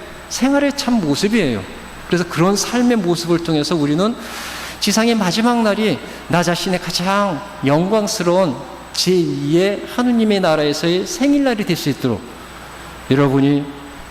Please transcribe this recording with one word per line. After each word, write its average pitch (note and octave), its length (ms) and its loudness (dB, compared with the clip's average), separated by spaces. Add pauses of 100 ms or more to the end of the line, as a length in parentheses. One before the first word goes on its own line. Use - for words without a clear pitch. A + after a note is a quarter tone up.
(300)
생활의 C#4 480 0
참 A#3+ 240 0
모습이에요. D3+ 600 0 (460)
그래서 F3+ 200 0
그런 F#3 280 2
삶의 A#3+ 420 2
모습을 E3+ 460 0
통해서 D#3 320 0
우리는 D#3+ 400 2 (640)
지상의 A3+ 360 2
마지막 A3+ 460 2
날이 G#3 380 2 (280)
나 F3 160 2
자신의 F3 380 0
가장 F#3+ 580 0 (260)
영광스러운 F3+ 880 2 (380)
제이의 E3+ 880 0 (120)
하느님의 A3+ 460 2
나라에서의 E3 680 2
생일날이 C4+ 580 2
될 E3 120 0
수 - 120 -4
있도록 A#2+ 320 0 (880)
여러분이 C#3 520 4 (480)